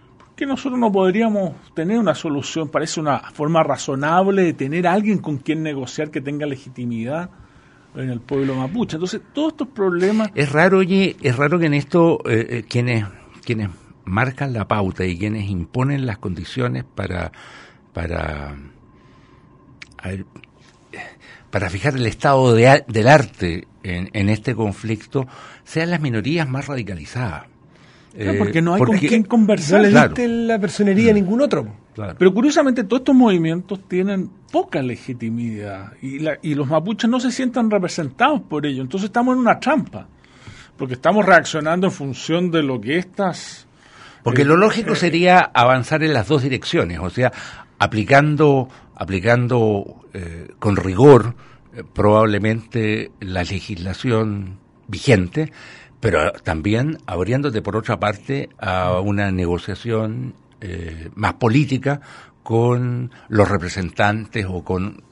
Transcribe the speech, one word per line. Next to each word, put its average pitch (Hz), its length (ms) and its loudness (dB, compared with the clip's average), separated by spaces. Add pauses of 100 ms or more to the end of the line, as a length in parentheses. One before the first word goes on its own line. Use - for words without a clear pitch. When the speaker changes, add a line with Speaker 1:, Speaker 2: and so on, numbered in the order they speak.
(360)
Speaker 1:
que 302 80 -6
nosotros 262 340 -4
no 226 140 2
podríamos 190 600 2 (220)
tener 180 240 0
una 180 160 2
solución, 151 540 -4
parece 160 320 -4
una 143 200 -2
forma 160 420 -2
razonable 156 800 0
de 165 100 2
tener 156 340 -4
a 170 60 2
alguien 208 260 0
con 147 200 -6
quien 156 240 -4
negociar 151 480 -6
que 151 100 -6
tenga 143 240 -6
legitimidad 127 840 -8 (640)
en 131 160 -8
el 120 100 -8
pueblo 135 340 -2
mapuche. 156 420 -4
Entonces, 185 260 -6 (100)
todos 311 200 -4
estos 254 160 -8
problemas 196 680 0
Speaker 2:
Es 135 180 0
raro, 185 260 4
oye, 190 440 2
es 123 140 2
raro 147 220 2
que 165 80 2
en 147 80 2
esto, 165 440 4 (100)
eh, 113 220 2
eh, 117 180 -6
quienes, 120 380 0 (400)
quienes 110 240 -4 (340)
marcan 127 480 -2
la 107 160 -4
pauta 95 380 -2
y 90 120 -4
quienes 104 300 -4
imponen 127 560 -4
las 107 140 -6
condiciones 123 680 -6
para, 87 480 -8 (600)
para, 78 640 -8 (1500)
a 95 60 -10
ver, 95 160 -10 (1300)
para 95 180 -2
fijar 98 280 -4
el 123 100 -2
estado 131 480 4
de 117 140 8
a-, 143 200 6
del 110 200 2
arte 98 580 2 (160)
en, 90 320 -6
en 101 160 2
este 110 240 -2
conflicto, 110 720 -4 (380)
sean 165 260 -4
las 170 100 0
minorías 139 480 -2
más 131 180 -6
radicalizadas. 98 760 -8 (720)
Speaker 1:
Claro, 98 180 -4
Speaker 2:
Eh, - 60 0
Speaker 1:
porque 104 220 0
no 170 140 0
hay 202 60 2
con 226 80 4
Speaker 2:
porque 202 200 2
Speaker 1:
quién 226 140 4
conversar. 202 580 2
Speaker 3:
No 208 60 6
le 202 60 6
Speaker 2:
Claro. - 160 6
Speaker 3:
diste 240 200 -2
la 226 300 0
personería 202 520 2
a - 20 6
Speaker 2:
Mm. 208 40 4
Speaker 3:
ningún 208 260 0
otro. 165 260 -2 (260)
Speaker 2:
Claro. 104 240 -8
Speaker 1:
Pero 180 160 4
curiosamente 269 500 2
todos 240 180 -2
estos 277 120 2
movimientos 180 720 2
tienen 190 420 -2 (200)
poca 294 320 -2
legitimidad 113 1120 -8 (100)
y, 135 160 -10
la, 151 240 -4
y 151 140 -4
los 143 100 -2
mapuches 170 420 -2
no 247 120 2
se 247 100 -2
sientan 247 400 -2
representados 196 720 0
por 147 260 -6
ello. 135 160 -4
Entonces 190 280 -4
estamos 247 240 0
en 262 60 0
una 226 200 2
trampa, 226 480 -2 (680)
porque 127 180 -6
estamos 190 300 2
reaccionando 165 640 2
en 165 60 2
función 160 580 -4
de 160 140 2
lo 131 160 -2
que 135 180 -2
estas, - 720 -6 (560)
Speaker 2:
Porque 120 180 2
Speaker 1:
eh, - 40 6
Speaker 2:
lo 156 100 6
lógico 214 380 2
Speaker 1:
eh, - 20 0
Speaker 2:
sería 175 420 4
avanzar 131 640 4
en 156 100 2
las 110 140 0
dos 131 160 2
direcciones, 117 580 -2
o 92 100 -4
sea, 123 200 0 (480)
aplicando, 139 880 4 (280)
aplicando, 110 1040 0 (140)
eh, 82 340 -14 (100)
con 104 180 0
rigor, 113 580 8 (400)
eh, - 180 -14
probablemente 107 1300 0
la 92 240 -6
legislación 101 1120 -6 (300)
vigente, 101 640 2 (480)
pero 87 320 0
también 104 640 -2 (100)
abriéndote 110 540 -2
por 98 160 -6
otra 110 240 -4
parte 107 480 -4 (100)
a 92 420 -2
una 101 300 -2
negociación, 110 1040 -4 (280)
eh, 85 520 -12
más 101 200 -4
política 131 680 0 (420)
con 123 680 0 (180)
los 104 200 4
representantes 98 1000 -4
o 90 160 -8
con, 95 480 -6